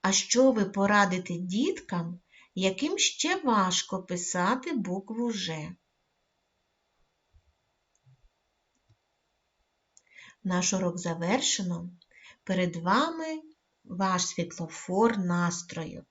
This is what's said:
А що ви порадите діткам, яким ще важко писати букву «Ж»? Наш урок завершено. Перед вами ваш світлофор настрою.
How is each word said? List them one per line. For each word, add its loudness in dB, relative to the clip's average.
А 2
що 6
ви 4
порадите 2
діткам, -2
яким 0
ще 0
важко 0
писати -2
букву -4
«Ж»? -6
Наш 0
урок 0
завершено. -2
Перед 0
вами 0
ваш 0
світлофор -2
настрою. -2